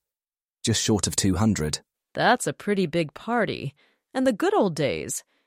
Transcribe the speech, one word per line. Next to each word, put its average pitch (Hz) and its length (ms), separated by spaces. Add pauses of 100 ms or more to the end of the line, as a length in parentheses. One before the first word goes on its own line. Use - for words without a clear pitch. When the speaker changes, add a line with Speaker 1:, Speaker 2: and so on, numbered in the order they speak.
(640)
Speaker 1:
Just 113 180
short 107 240
of - 80
two 95 200
hundred. 80 440 (340)
Speaker 2:
That's 208 320
a 147 60
pretty 196 360
big 156 260
party. 175 600 (400)
And 262 140
the 254 60
good 370 200
old 214 220
days. 101 480 (240)